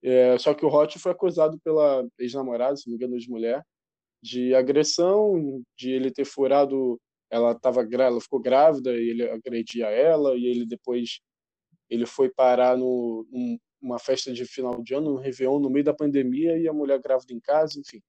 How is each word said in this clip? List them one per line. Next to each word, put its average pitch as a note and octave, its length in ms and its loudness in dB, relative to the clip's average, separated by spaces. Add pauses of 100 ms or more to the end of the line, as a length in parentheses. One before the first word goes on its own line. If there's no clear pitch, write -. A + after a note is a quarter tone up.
É, B2+ 360 6
só D3+ 160 2
que D3 100 -6
o D#3 40 6
Hot D3+ 300 2
foi F3+ 140 -2
acusado D#3+ 480 0
pela C#3+ 460 2 (120)
ex-namorada, B2+ 580 -4
se C#3 120 -16
não A#2+ 40 -8
me A#2 40 -8
engano, B2 200 -6
ex-mulher, A#2+ 460 -6 (600)
de B2 320 -2
agressão, D3+ 1080 2 (140)
de B2+ 160 -8
ele C3 180 -2
ter C3+ 140 -4
furado, C3+ 760 0 (300)
ela A#2 280 2
tava B2 260 0
gra-, B2 220 0
ela A#2+ 140 0
ficou B2+ 200 -4
grávida C3 540 4
e A#2 160 -2
ele A#2 200 -4
agredia A#2 580 -6
ela, C#3 480 2
e B2 100 -2
ele A#2+ 200 -2
depois, A#2+ 540 -6 (680)
ele A#2 180 -2
foi C3+ 240 0
parar B2+ 460 4
no, A#2+ 540 -4
num, B2 280 -6 (220)
uma B2 200 -8
festa C3 320 -4
de B2 120 -8
final B2 380 -8
de A#2 120 -8
ano, D3 200 -4
no C3+ 40 -6
Réveillon, C3 420 -2
no C#3 100 -2
meio C#3+ 140 0
da D3 100 2
pandemia, D3 640 0
e E3 100 0
a D#3 40 -2
mulher C#3 280 0
grávida C3 320 -4
em A#2 80 -12
casa, D3+ 380 -2
enfim. B2 300 -18